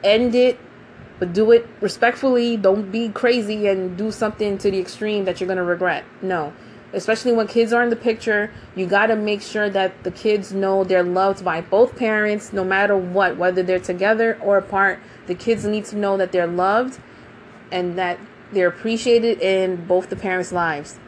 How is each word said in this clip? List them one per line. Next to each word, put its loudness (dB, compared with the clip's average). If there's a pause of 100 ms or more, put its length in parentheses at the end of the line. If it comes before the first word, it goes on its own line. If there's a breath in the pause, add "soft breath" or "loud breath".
end 4
it, 4 (580)
but -4
do 4
it 6 (140)
respectfully. 0
Don't 2
be -4
crazy 0
and -2
do -4
something -4
to 2
the 0
extreme -4
that -4
you're -4
gonna -2
regret. -2 (160)
No. -4 (400 loud breath)
Especially 0
when 2
kids 2
are 4
in 2
the 0
picture, -2 (240 loud breath)
you -2
gotta 2
make -4
sure -4
that -2
the -6
kids -2
know 0
they're 2
loved 0
by -2
both 2
parents, -2
no -2
matter 2
what, 0
whether 0
they're 0
together 0
or 4
apart. 0 (260 loud breath)
The -6
kids -2
need -2
to -10
know 0
that 0
they're 2
loved 0 (720 loud breath)
and -4
that -2 (340)
they're 4
appreciated 2
in 0
both 2
the -4
parents' -4
lives. -4